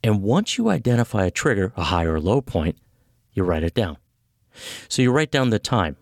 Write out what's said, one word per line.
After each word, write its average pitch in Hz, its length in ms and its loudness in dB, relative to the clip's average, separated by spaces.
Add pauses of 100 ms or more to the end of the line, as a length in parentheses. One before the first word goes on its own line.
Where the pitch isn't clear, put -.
And 107 180 2
once 135 360 0
you 226 100 0
identify 120 580 0
a 87 60 0
trigger, 98 460 0
a 85 80 -4
high 85 180 0
or 80 160 0
low 104 220 2
point, 85 360 -2 (540)
you 98 120 -2
write 85 200 0
it 82 100 -2
down. 87 240 -2 (920)
So - 120 -2
you 123 120 4
write 151 180 0
down 131 180 2
the 110 100 2
time. 87 420 -2